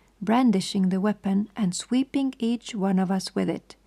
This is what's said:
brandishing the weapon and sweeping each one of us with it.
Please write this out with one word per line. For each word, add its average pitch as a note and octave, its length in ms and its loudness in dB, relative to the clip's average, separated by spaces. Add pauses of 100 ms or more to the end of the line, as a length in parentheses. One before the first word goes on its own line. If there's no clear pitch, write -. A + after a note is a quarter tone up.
(220)
brandishing G3+ 680 2
the F#3 120 0
weapon G3+ 540 0
and F#3 200 -2
sweeping C4 640 -2
each A#3 360 -4
one F#3+ 240 0
of F#3+ 100 2
us F#3+ 240 -4
with F3+ 160 -2
it. - 260 -8 (120)